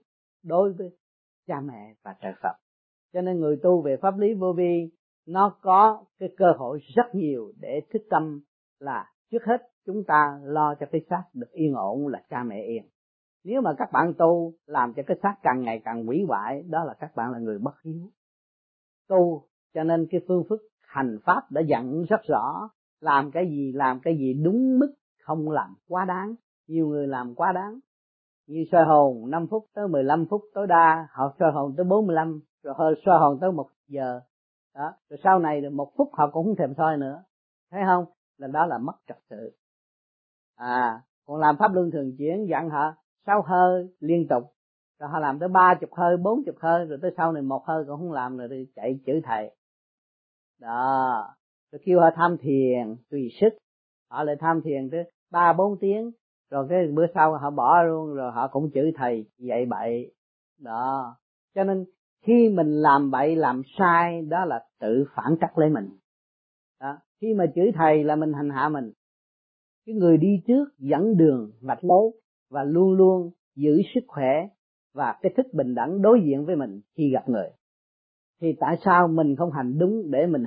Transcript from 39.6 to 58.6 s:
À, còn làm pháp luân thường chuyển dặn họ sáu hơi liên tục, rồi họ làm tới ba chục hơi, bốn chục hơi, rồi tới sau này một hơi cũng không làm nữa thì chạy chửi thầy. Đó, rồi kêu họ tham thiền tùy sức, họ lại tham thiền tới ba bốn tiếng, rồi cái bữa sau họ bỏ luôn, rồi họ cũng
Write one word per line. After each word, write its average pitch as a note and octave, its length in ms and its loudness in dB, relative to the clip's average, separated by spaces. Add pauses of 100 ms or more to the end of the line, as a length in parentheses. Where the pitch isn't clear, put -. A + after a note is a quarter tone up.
À, A#2+ 460 -2 (240)
còn D3 140 -8
làm D3+ 200 4
pháp G#3 140 2
luân F3+ 180 0
thường C3+ 260 -6
chuyển E3 320 -4
dặn D#3+ 200 -4
họ D3+ 240 -2 (320)
sáu G3+ 160 2
hơi F3+ 480 2 (100)
liên E3 280 0
tục, B2 160 0 (560)
rồi D3 100 -14
họ D#3+ 100 -6
làm C#3+ 200 -2
tới F3 100 -4
ba F#3 320 6
chục D#3+ 120 -10
hơi, F3 240 2
bốn G#3+ 280 -2
chục E3 140 -10
hơi, E3+ 260 0
rồi D3 160 -10
tới F3+ 160 -4
sau E3 140 0
này D3 120 -4
một C3 220 -4
hơi D#3+ 220 -4
cũng C#3+ 100 -12
không F3 140 -10
làm B2+ 260 -8
nữa B2 120 -12
thì C3 260 -12
chạy B2 300 -6
chửi D3+ 180 -2
thầy. A2 320 -6 (1080)
Đó, B2+ 640 -2 (440)
rồi D3 140 -18
kêu F3+ 140 4
họ E3 160 8
tham E3+ 220 2
thiền B2+ 580 0 (140)
tùy C3+ 200 -6 (120)
sức, G#3 80 6 (640)
họ C3 120 -6
lại D3 160 -2
tham E3 220 0
thiền C3+ 300 -4
tới E3+ 200 -8 (200)
ba E3+ 220 4
bốn F#3+ 260 0
tiếng, G#3+ 320 -2 (400)
rồi C#3 180 -4
cái F3+ 240 2
bữa D#3+ 200 2
sau D#3 240 4
họ C#3+ 140 -6
bỏ D3 320 6
luôn, D#3+ 300 -2
rồi C3 180 -6
họ A#2+ 160 -4
cũng C#3+ 260 -4